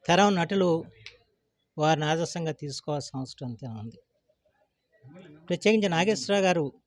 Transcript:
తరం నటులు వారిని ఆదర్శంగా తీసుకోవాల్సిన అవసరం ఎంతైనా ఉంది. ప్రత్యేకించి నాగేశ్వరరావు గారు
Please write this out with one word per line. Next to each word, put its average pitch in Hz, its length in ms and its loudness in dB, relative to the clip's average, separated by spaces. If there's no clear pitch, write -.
తరం 190 320 4
నటులు 180 300 0
వారిని 151 340 2
ఆదర్శంగా 165 500 -4
తీసుకోవాల్సిన 143 600 -8
అవసరం 131 280 -12
ఎంతైనా 117 340 -12
ఉంది. 113 160 -14
ప్రత్యేకించి 202 460 2
నాగేశ్వరరావు 202 520 2
గారు 170 180 4